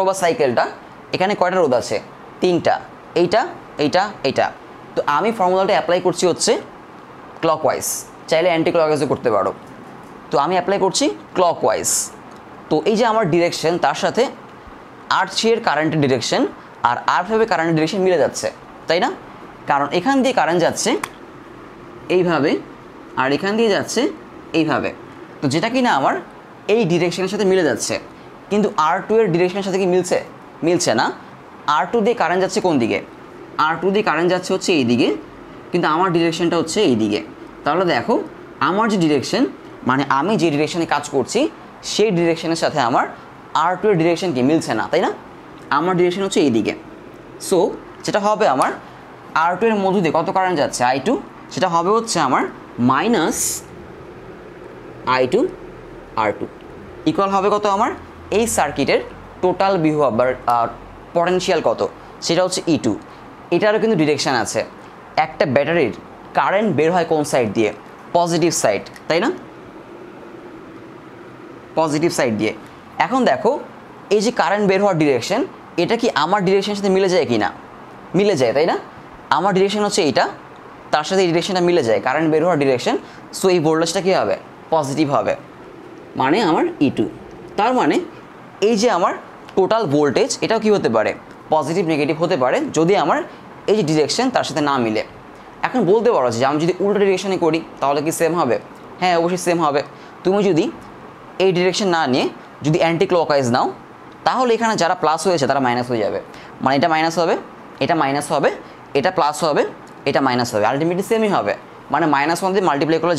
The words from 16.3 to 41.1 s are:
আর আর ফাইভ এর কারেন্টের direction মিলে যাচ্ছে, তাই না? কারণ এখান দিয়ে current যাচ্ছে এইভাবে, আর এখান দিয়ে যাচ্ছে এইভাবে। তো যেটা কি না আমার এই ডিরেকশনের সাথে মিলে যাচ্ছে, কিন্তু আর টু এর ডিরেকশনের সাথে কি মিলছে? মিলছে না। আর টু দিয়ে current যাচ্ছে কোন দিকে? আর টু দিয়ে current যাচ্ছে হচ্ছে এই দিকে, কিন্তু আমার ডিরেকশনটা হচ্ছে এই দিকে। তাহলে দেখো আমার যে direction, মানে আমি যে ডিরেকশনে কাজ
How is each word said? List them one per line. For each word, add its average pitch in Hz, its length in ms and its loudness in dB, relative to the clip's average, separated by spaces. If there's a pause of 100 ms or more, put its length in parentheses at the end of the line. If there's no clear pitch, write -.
আর 120 80 0 (180)
আর 175 120 2
ফাইভ 220 160 0
এর 220 80 0
কারেন্টের 165 260 2
direction 160 300 0
মিলে 180 160 4
যাচ্ছে, - 240 -2 (400)
তাই 165 180 2
না? - 40 0 (600)
কারণ 143 180 2 (120)
এখান 262 240 2
দিয়ে 247 160 2
current 165 260 2
যাচ্ছে - 240 0 (1300)
এইভাবে, 170 340 2 (680)
আর 131 160 2
এখান 196 220 -2
দিয়ে 226 160 4
যাচ্ছে 156 260 -2 (580)
এইভাবে। 123 300 0 (520)
তো - 120 -4
যেটা 170 200 0
কি 262 120 2
না 226 140 4
আমার 185 160 2 (580)
এই 233 80 4 (100)
ডিরেকশনের 175 420 0
সাথে 208 180 0
মিলে 190 180 4
যাচ্ছে, 110 260 -2 (560)
কিন্তু 208 160 2 (220)
আর 180 80 0 (100)
টু 214 120 0
এর 220 140 4
ডিরেকশনের 185 340 0
সাথে 190 140 -2
কি 196 120 2
মিলছে? 180 240 2 (500)
মিলছে 165 320 2
না। 156 60 2 (720)
আর 175 140 0
টু 233 140 0
দিয়ে 233 160 2
current 175 220 2
যাচ্ছে 190 240 0
কোন 165 160 2
দিকে? 101 160 0 (680)
আর 160 160 0
টু 180 120 0
দিয়ে 214 160 0
current 165 240 2
যাচ্ছে 180 220 -4
হচ্ছে 185 240 -2
এই 127 120 2
দিকে, 131 160 4 (640)
কিন্তু 170 240 0
আমার 185 200 2
ডিরেকশনটা 170 460 0
হচ্ছে - 180 -2 (100)
এই 123 120 4
দিকে। 104 180 0 (440)
তাহলে 160 200 0 (100)
দেখো 131 220 0 (540)
আমার 202 220 0
যে 214 140 2
direction, 151 380 2 (460)
মানে 131 140 2 (160)
আমি 185 220 0
যে 165 120 4
ডিরেকশনে 165 400 0
কাজ 147 120 -2 (100)